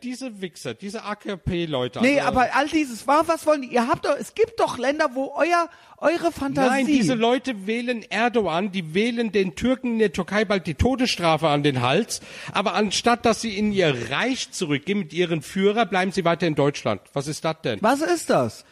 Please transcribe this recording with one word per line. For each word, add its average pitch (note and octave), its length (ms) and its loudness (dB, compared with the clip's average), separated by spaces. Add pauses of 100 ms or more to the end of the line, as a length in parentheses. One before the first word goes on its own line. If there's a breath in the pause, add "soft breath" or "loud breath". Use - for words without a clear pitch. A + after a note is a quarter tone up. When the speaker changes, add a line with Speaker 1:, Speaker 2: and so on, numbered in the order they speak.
Speaker 1:
diese A#3+ 380 -12
Wichser, D3+ 320 -10
diese G3+ 320 -12
A-K-P-Leute, E3+ 960 -4
Speaker 2:
Nee, C#4 180 4
Speaker 1:
also - 80 -2
Speaker 2:
aber - 260 2
all C#4+ 140 0
dieses, D4 400 -4
wa-, D4+ 180 4
was D#4+ 200 -2
wollen D4+ 160 2
die? C4 80 -12
Ihr A#3 180 0
habt E4+ 180 -2
doch, D4+ 140 2
es - 160 -14
gibt A4 240 0
doch D#4 180 0
Länder, C#4+ 360 0
wo C4+ 220 -4
euer, E4 340 2 (300 loud breath)
eure E4 340 2
Fantasie C4+ 360 0
Speaker 1:
Nein, C4+ 180 2
diese C4+ 260 4
Leute A#3 540 0
wählen A#3+ 360 -2
Erdogan, G3+ 720 0
die D#3+ 200 -6
wählen A#3 380 0
den F#3+ 240 0
Türken B3 380 0
in A3+ 60 0
der G#3+ 120 4
Türkei G3+ 340 -2
bald F#3+ 220 0
die D#3+ 80 -2
Todesstrafe F3 720 2
an D3 160 2
den C3 180 2
Hals. C#3+ 380 0 (320 loud breath)
Aber F#3+ 240 2
anstatt, A3 500 2
dass A3+ 160 4
sie G#3 160 -6
in G#3+ 140 2
ihr E3 240 4 (160)
Reich A3 400 -2
zurückgehen E3+ 480 -2
mit D#3 140 -6
ihren E3 280 0
Führer, G3+ 440 0
bleiben F#3 260 0
sie F3 140 -2
weiter E3+ 220 2
in D3+ 80 0
Deutschland. C#3 460 0 (120)
Was C#3+ 140 -4
ist D#3 180 -8
das D#3+ 180 -4
denn? A#2 180 -4
Speaker 2:
Was C4+ 200 2
ist E4 280 0
das? C#3 420 0